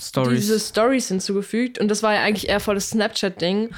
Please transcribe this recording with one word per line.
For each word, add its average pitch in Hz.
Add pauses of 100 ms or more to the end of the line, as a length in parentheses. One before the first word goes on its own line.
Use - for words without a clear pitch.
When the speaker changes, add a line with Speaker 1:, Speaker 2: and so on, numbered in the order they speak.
Speaker 1:
Stories. 123
Speaker 2:
diese 214
Stories 240
hinzugefügt 202
und 208
das 208
war 214
ja -
eigentlich 208
eher 202
voll 202
das 196
Snapchat-Ding. 208